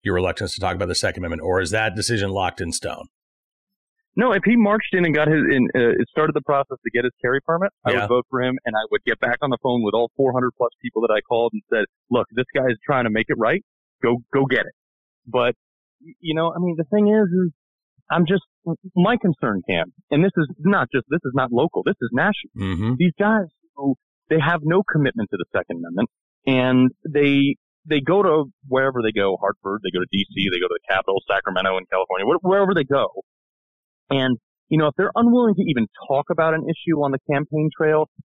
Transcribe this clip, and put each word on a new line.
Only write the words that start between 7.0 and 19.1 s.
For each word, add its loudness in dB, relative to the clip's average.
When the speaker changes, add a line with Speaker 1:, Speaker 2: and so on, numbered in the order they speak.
Speaker 2:
his -2
carry -2
permit, -2
I 0
Speaker 1:
Yeah. 0
Speaker 2:
would -4
vote 0
for -4
him, -2
and -4
I 2
would -2
get -2
back -2
on -2
the -2
phone 0
with 0
all 0
four 2
hundred 0
plus 0
people -4
that 0
I 0
called -2
and -8
said, 0
"Look, 0
this -4
guy 0
is -2
trying 0
to 0
make -2
it -2
right. 0
Go, 0
go 2
get -2
it." -14
But, 0
y-, -20
you -4
know, 0
I -6
mean, -2
the -4
thing 2
is, 4
is 0
I'm 2
just, 0
my 4